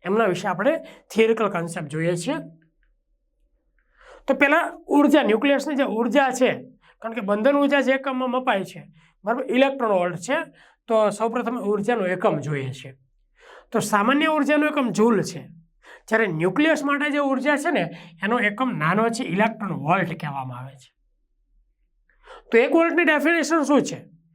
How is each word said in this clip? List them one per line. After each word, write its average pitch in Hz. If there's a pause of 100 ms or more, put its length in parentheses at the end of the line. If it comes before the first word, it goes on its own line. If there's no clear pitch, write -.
એમના 214
વિશે 185
આપણે 208 (260)
થિયરિકલ 220
કોન્સેપ્ટ 170
જોઈએ 160
છીએ. 247 (1900)
તો 269
પહેલા 285 (140)
ઉર્જા, 285
ન્યુક્લિયસની 269
જે 269
ઉર્જા 240
છે, 247 (380)
કારણ 226
કે 247
બંધન 214
ઉર્જા 285
જે 254
એકમમાં 269
મપાય 240
છે, - (320)
બરાબર, 233
ઇલેક્ટ્રોન 262
વોલ્ટ 175
છે, 269 (500)
તો 220
સૌપ્રથમ 226
ઉર્જાનો 202
એકમ 180
જોઈએ 135
છે. - (760)
તો 226
સામાન્ય 226
ઉર્જાનો 302
એકમ 294
જૂલ 208
છે, - (600)
જ્યારે 220
ન્યુક્લિયસ 190
માટે 285
જે 285
ઉર્જા 277
છે 294
ને, 180 (320)
એનો 220
એકમ 208
નાનો 180
છે, 226
ઇલેક્ટ્રોન 208
વોલ્ટ 160
કહેવામાં 135
આવે 131
છે. - (1600)
તો 233
એક 277
વોલ્ટની 330
ડેફિનેશન 311
શું 262
છે? - (240)